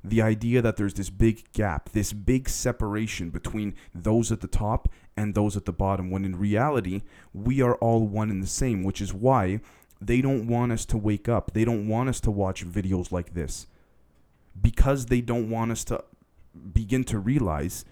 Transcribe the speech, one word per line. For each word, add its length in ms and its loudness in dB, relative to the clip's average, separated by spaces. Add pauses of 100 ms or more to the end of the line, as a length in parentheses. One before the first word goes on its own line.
The 180 2
idea 400 4
that 160 2
there's 180 -2
this 140 -6
big 440 2
gap, 380 -2
this 220 -2
big 360 0
separation 840 -2
between 460 -6 (180)
those 380 2
at 80 -2
the 80 -8
top 400 0 (280)
and 160 -2
those 240 2
at 100 -4
the 60 -4
bottom, 380 0
when 140 -2
in 120 -4
reality, 680 0 (300)
we 300 0
are 140 4
all 320 4
one 200 0
and 140 -2
the 60 -4
same, 340 0
which 180 -2
is 140 -4
why 460 2 (400)
they 200 2
don't 280 0
want 240 2
us 140 -2
to 120 0
wake 300 0
up. 240 0
They 120 2
don't 220 0
want 220 0
us 100 -2
to 140 0
watch 340 -2
videos 460 -2
like 220 -6
this 340 -6 (920)
because 460 4
they 140 2
don't 280 -2
want 220 0
us 140 -4
to 180 -4 (680)
begin 320 -2
to 160 -4
realize 720 -2